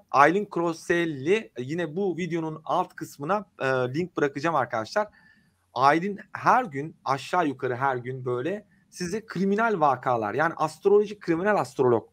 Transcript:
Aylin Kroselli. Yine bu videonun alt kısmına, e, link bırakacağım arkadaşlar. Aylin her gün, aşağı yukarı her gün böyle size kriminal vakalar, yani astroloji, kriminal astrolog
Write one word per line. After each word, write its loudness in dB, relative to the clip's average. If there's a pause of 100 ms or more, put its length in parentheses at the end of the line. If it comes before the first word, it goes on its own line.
(100)
Aylin 6
Kroselli. -2
Yine -4
bu -2
videonun -6
alt -2
kısmına, -8 (140)
e, -2
link -2
bırakacağım 0
arkadaşlar. -2 (680)
Aylin 2 (140)
her 2
gün, -10
aşağı 0
yukarı -4
her 0
gün -8
böyle -4 (240)
size -6
kriminal 0
vakalar, 2
yani 0
astroloji, 2
kriminal 0
astrolog 2